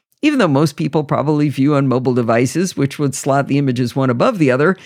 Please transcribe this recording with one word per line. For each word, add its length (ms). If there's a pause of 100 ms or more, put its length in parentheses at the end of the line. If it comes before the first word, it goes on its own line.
(200)
Even 200
though 80
most 280
people 280
probably 440
view 280
on 100
mobile 260
devices, 640
which 220
would 160
slot 320
the 100
images 380
one 160
above 280
the 120
other, 360